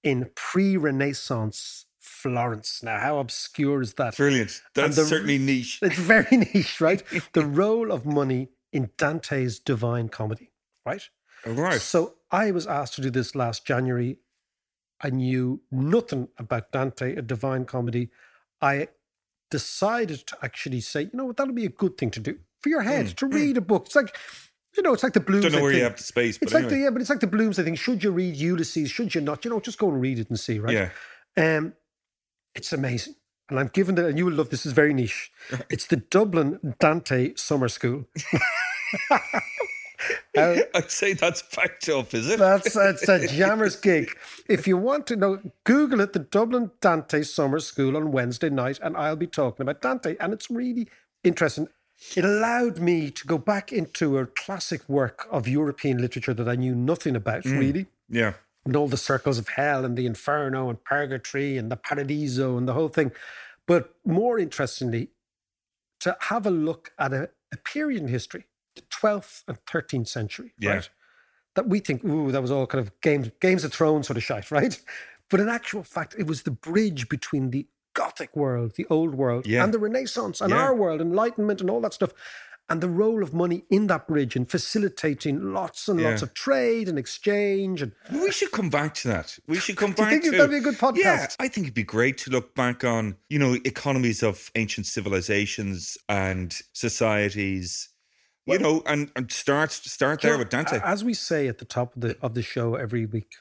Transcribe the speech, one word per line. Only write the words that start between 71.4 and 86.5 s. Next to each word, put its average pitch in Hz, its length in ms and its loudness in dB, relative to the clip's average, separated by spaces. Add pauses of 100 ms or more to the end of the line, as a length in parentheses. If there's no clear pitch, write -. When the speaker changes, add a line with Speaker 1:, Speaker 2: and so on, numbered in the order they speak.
Speaker 1:
That 233 120 0
we 202 140 2
think, 139 240 -4
ooh, 151 260 0
that 135 100 0
was 127 100 -2
all 135 160 0
kind 135 140 0
of 101 200 -8
Games, 139 280 2 (120)
Games 185 240 4
of 139 80 -6
Thrones 151 340 2
sort 120 80 -2
of 113 80 -2
shite, 107 260 -6
right? 165 300 2 (500)
But 196 120 4
in 214 80 2
actual 226 340 -6
fact, - 340 -6
it 196 80 -2
was 151 180 -4
the 151 80 -2
bridge 165 580 0
between 135 420 -2
the 135 160 -4 (260)
Gothic - 400 -6
world, 123 440 0
the 170 120 -4
old 160 260 2
world, 127 300 0
Speaker 2:
Yeah. 117 200 4
Speaker 1:
and 214 80 2
the 226 60 0
Renaissance 220 600 -2
and 196 120 2
Speaker 2:
Yeah. 247 120 4
Speaker 1:
our 269 100 4
world, 170 280 2
Enlightenment 208 580 0
and 185 100 -2
all 233 120 0
that 214 120 -4
stuff. - 200 -2 (560)
And 165 100 -2
the 180 80 -2
role 208 340 2
of 151 120 -4
money 175 360 0
in 202 180 4
that 165 200 0
bridge 143 300 2
and 127 120 -2
facilitating 156 1040 -2
lots - 380 -6
and 175 120 2
lots 113 200 2
Speaker 2:
Yeah. 101 60 -4
Speaker 1:
of - 60 -14
trade 233 540 2